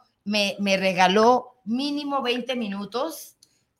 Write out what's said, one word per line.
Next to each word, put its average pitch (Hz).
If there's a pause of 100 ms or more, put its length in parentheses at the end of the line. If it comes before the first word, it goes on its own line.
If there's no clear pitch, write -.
(240)
me, 202
me 196
regaló 190
mínimo 277
veinte 240
minutos. 226 (440)